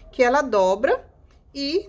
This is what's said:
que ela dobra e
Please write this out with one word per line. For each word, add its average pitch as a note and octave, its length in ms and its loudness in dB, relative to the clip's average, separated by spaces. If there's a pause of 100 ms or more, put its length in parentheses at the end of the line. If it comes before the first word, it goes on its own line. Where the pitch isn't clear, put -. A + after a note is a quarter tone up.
(120)
que C4 120 0
ela B3+ 180 2
dobra G#3+ 680 0 (460)
e C#4+ 360 -6